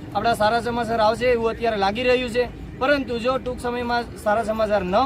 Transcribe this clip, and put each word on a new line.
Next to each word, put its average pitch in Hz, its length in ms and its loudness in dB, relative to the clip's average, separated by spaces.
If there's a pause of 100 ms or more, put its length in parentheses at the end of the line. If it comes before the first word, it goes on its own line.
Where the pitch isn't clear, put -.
(140)
આપણા 226 200 0
સારા 220 260 2
સમાચાર 233 400 -2
આવશે 220 260 2
એવું 233 240 2
અત્યારે 220 280 -2
લાગી 202 240 0
રહ્યું 247 280 2
છે, 240 140 2 (340)
પરંતુ 262 400 2
જો 254 200 0
ટૂંક 247 220 -8
સમયમાં 240 440 -2 (120)
સારા 214 280 2
સમાચાર 214 400 0
ન 180 220 0